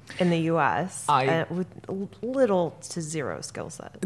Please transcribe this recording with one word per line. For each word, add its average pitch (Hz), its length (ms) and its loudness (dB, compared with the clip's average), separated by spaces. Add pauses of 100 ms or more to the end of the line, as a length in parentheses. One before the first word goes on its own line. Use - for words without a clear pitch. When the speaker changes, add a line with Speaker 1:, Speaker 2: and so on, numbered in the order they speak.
(200)
Speaker 1:
in 180 100 4
the 170 100 4
U 165 200 2
S, 139 480 0
Speaker 2:
I 135 200 6
Speaker 1:
uh, 165 220 2
with 175 180 -2 (200)
l-, 196 220 -6 (120)
little 214 500 2 (180)
to 175 120 -6
zero 151 380 -4
skill - 300 -10
set. - 260 -14 (100)